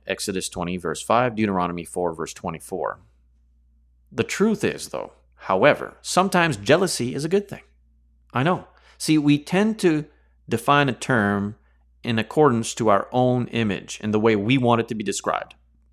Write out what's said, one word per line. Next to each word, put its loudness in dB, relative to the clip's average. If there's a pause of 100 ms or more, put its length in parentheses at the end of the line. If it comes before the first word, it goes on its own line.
Exodus -6
twenty, -6
verse -8
five, 0
Deuteronomy -2
four, -6
verse -10
twenty-four. -8 (1120)
The -2
truth -2
is, -4
though, -10 (240)
however, 0
sometimes 0
jealousy 0
is -6
a -6
good 0
thing. -16 (720)
I 0
know. -2 (320)
See, 2
we 4
tend 0
to 2 (420)
define 2
a 0
term 0 (480)
in 0
accordance 2
to -2
our 4
own 0
image -4
and -2
the 2
way 4
we 0
want 4
it -4
to -8
be -6
described. -4 (360)